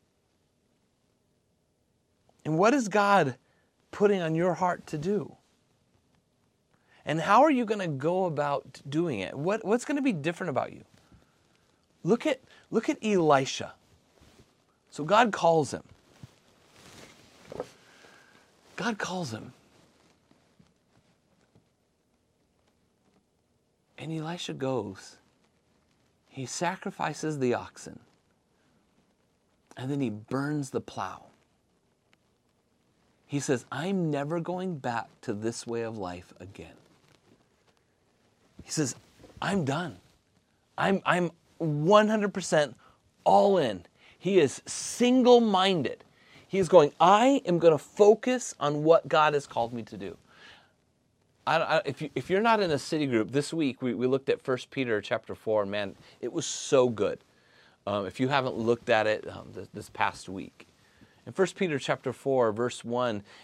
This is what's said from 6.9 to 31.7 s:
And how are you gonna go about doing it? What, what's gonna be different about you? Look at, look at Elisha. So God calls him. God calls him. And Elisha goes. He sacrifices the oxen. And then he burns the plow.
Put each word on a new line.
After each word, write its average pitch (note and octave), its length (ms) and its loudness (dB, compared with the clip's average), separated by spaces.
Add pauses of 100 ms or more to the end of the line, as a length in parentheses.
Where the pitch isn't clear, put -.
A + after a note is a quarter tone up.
And D#3+ 160 -2
how G#3+ 220 6
are D#4+ 80 6
you B3 140 0
gonna G3+ 220 -4
go E3 380 -2
about C#3+ 640 -4
doing D3+ 300 -2
it? F#2 180 -8
What, F#3 260 -4
what's A#3 220 -2
gonna D4 160 -4
be C4 100 0
different E3+ 380 -6
about B2+ 240 -4
you? - 100 -20 (1200)
Look A3 220 0
at, D#4 140 -2 (320)
look A3+ 180 -2
at D4+ 160 -2
Elisha. D3+ 680 2 (1160)
So - 140 -10
God G3+ 280 4
calls E3 400 2
him. F2+ 120 -10 (3000)
God G#3 220 -4
calls F3 340 -6
him. A2+ 220 -12 (4000)
And D3 120 -10
Elisha E3 420 -8
goes. B2+ 640 -6 (1080)
He C3 200 -12
sacrifices D#3+ 880 -6
the B2+ 160 0
oxen. - 460 -10 (1800)
And B2+ 140 -8
then C#3+ 80 -4
he B2+ 100 -2
burns C3+ 600 -6
the A#2 100 -4
plow. F#2+ 440 -10 (2000)